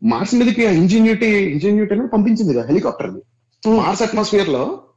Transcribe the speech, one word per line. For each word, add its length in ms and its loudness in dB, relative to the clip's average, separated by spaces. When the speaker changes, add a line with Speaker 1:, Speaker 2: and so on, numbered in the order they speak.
Speaker 1:
మార్స్ 320 0
మీదకి 320 2
ఆ 40 2
ఇంజెన్యూటీ, 560 2
ఇంజెన్యూటీ 680 0
అనేది 140 -4
పంపించింది 460 0
కదా 120 -2
హెలికాప్టర్ 480 -2
ని. 60 -16
Speaker 2:
Hmm. 80 4
Speaker 1:
మార్స్ 260 0
అట్మాస్ఫియర్ 460 0
లో 320 -4